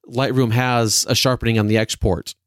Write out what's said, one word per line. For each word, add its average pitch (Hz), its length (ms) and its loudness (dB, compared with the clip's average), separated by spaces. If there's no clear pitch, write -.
Lightroom 127 440 0
has 120 560 0
a 123 60 0
sharpening 117 460 0
on 104 80 2
the 110 100 2
export, - 560 -2